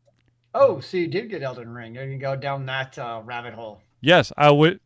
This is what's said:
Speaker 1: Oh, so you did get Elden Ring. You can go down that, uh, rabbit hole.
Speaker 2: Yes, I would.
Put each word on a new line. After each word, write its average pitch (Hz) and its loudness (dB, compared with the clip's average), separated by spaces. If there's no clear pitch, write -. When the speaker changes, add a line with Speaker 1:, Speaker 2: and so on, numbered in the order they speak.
Speaker 1:
Oh, 208 4
so - -10
you 175 0
did 190 -6
get 180 -8
Elden 123 -10
Ring. 117 -14
You 131 -12
can 135 -10
go 135 -4
down 139 -6
that, 131 -6
uh, 117 -10
rabbit 120 -10
hole. 110 -14
Speaker 2:
Yes, 160 4
I 147 8
would. 151 4